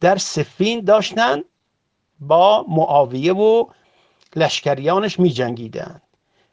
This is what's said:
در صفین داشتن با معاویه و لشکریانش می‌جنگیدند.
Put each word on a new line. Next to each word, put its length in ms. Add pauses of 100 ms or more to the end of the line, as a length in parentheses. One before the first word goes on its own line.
در 160
صفین 640
داشتن 600 (800)
با 480
معاویه 640
و 320 (720)
لشکریانش 840
می‌جنگیدند. 840 (500)